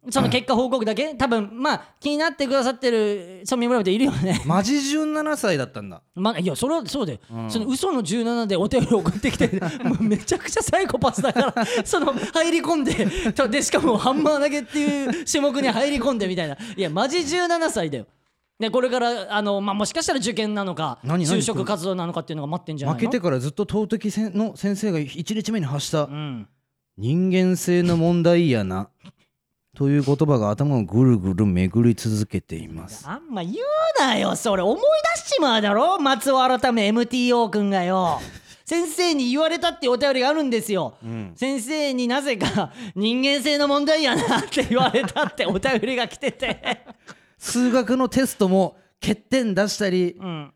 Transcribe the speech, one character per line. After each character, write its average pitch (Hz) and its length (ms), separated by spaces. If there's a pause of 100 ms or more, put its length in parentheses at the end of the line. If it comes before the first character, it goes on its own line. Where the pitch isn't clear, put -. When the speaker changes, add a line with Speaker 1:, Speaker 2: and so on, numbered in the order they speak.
(120)
Speaker 1:
そ 269 100
の 240 80
結 247 160
果 262 100
報 247 140
告 233 160
だ 220 80
け、 247 220
多 254 120
分、 220 240
ま 254 220
あ、 170 100 (160)
気 285 120
に 294 60
な 320 120
っ 269 40
て 277 120
く 247 80
だ 269 100
さ 247 60
っ 254 60
て 247 160
る 202 580
村 240 320
人 185 80
い 196 80
る 262 80
よ 277 60
ね。 170 340
Speaker 2:
マ 170 160
ジ 262 180
十 285 240
七 302 320
歳 185 220
だ 131 60
っ - 80
た 110 100
ん 101 80
だ。 85 140 (100)
Speaker 1:
ま、 196 240
い 175 80
や、 165 100
そ 240 120
れ 311 80
は 294 100
そ 269 160
う 208 60
だ 143 60
よ。 101 60 (120)
Speaker 2:
う 113 100
ん。 113 80
Speaker 1:
そ 110 80
の 220 80
嘘 269 260
の 262 120
十 214 200
七 233 220
で 196 100
お 185 120
便 254 140
り - 60
送 180 240
っ 208 80
て - 120
き - 80
て、 - 100
<laughs> 185 340
も 247 160
う - 40
め 214 140
ち - 160
ゃ 381 40
く - 140
ち - 80
ゃ - 20
サ - 180
イ 392 60
コ - 140
パ 247 120
ス - 120
だ 254 100
か 240 80
ら、 247 280
<laughs> 480 140
そ 381 160
の、 285 140
入 320 380
り 330 100
込 320 140
ん 294 80
で、 262 500
と、 269 140
で、 247 160
し - 80
か 381 80
も 269 180
ハ 254 140
ン 294 100
マ 302 140
ー 277 80
投 294 40
げ 294 140
っ - 20
て - 140
い 285 440
う 285 40
種 294 160
目 277 180
に 269 100
入 240 200
り 285 80
込 254 160
ん 233 60
で 196 80
み 185 80
た 170 100
い - 20
な。 139 80 (220)
い - 20
や、 185 120
マ 208 180
ジ 330 160
十 349 220
七 330 240
歳 165 180
だ 139 80
よ。 104 80 (540)
で、 220 100
こ 254 120
れ 247 100
か 254 80
ら、 240 360
あ 208 60
の、 202 180
ま 202 120
あ、 - 20
も 208 120
し - 80
か 330 100
し - 20
た 349 80
ら 269 60
受 214 140
験 214 200
な 202 100
の 185 120
か、 143 280
Speaker 2:
何、 160 220
何？ 151 100
Speaker 1:
就 - 60
職 202 240
活 185 180
動 190 120
な 180 100
の 170 80
か 170 60
っ 160 60
て 165 80
い - 20
う - 20
の 147 60
が 139 40
待 175 140
っ - 20
て 156 100
ん 151 40
じ 139 80
ゃ - 20
な 147 40
い - 20
の？ 120 60
Speaker 2:
負 135 80
け - 40
て 247 80
か 170 120
ら 131 80
ず 131 100
っ - 40
と 202 120
投 208 220
擲 214 240
せ 220 180
ん-、 190 80
の 220 180
先 196 200
生 202 160
が 165 80
一 151 340
日 214 180
目 220 80
に 156 60
発 139 220
し - 20
た、 151 140
Speaker 1:
う 135 60
ん。 143 380 (480)
Speaker 2:
「人 165 360
間 185 260
性 175 240
の 175 160
問 170 240
題 170 300
や 110 120
な」 92 260 (880)
と 139 140
い 143 100
う 139 40
言 139 120
葉 147 240
が 104 120
頭 139 260
を 110 60
ぐ 101 200
る 123 140
ぐ 92 160
る 101 120
巡 95 440
り 110 60
続 107 320
け 98 120
て - 160
い 80 140
ま 80 180
す。 - 180
Speaker 1:
あ 185 120
ん 330 120
ま 202 140
言 180 120
う - 0 (440)
な 254 180
よ、 196 200
そ 208 180
れ。 185 80
思 220 140
い - 20 (360)
出 - 60
し - 120
ち 466 80
ま 247 160
う 214 40
だ 202 120
ろ、 339 260
松 269 320
尾 262 60
改 254 340
め 226 140
エ 214 80
ム 240 120
テ 247 120
ィ 247 100
ー 240 100
オ 233 100
ー - 20
く 208 100
ん 202 100
が 190 140
よ。 175 380 (220)
<laughs> - 200
先 339 240
生 339 260
に 254 180
言 285 100
わ 320 80
れ 330 100
た 339 120
っ 339 80
て 254 100
お 247 80
便 277 160
り 254 80
が 254 80
あ 294 40
る 320 100
ん 269 60
で 233 120
す 214 100
よ。 160 320
Speaker 2:
う - 20
ん。 110 300
Speaker 1:
先 269 240
生 285 340
に 247 140
な 254 140
ぜ 269 160
か、 175 340 (240)
「人 226 260
間 277 220
性 294 140
の 294 100
問 285 160
題 311 200
や 262 120
な」 240 240
っ - 40
て - 200
言 233 140
わ 254 160
れ 254 100
た 196 220
っ 190 100
て - 100
お 180 140
便 262 220
り 247 160
が 233 100
来 - 80
て 254 160
て。 - 540 (520)
Speaker 2:
数 247 320
学 240 280
の 262 100
テ 262 180
ス - 120
ト 196 100
も 185 300 (240)
欠 214 160
点 240 360
出 196 140
し 190 100
た 202 120
り、 180 280
Speaker 1:
う 190 80
ん。 156 300